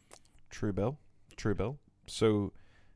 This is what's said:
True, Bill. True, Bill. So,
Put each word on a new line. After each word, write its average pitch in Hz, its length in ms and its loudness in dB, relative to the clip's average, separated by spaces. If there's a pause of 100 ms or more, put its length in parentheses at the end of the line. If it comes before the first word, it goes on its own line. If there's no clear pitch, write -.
(500)
True, - 220 -2
Bill. 101 260 -2 (380)
True, 95 180 0
Bill. 107 240 -4 (300)
So, 104 460 2 (420)